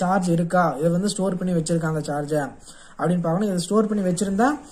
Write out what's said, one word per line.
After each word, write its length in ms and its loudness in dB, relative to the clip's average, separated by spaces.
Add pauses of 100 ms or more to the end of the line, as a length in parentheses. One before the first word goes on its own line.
charge 280 2
இருக்கா, 340 2 (140)
இதை 120 2
வந்து 240 0
store 260 -2
பண்ணி 160 -2
வச்சிருக்கா 360 0
அந்த 180 -2
சார்ஜை 320 -2 (560)
அப்படின்னு 260 0
பார்க்கணும். 260 0
இதை 160 -2
store 240 2
பண்ணி 140 0
வச்சிருந்தா 440 0 (240)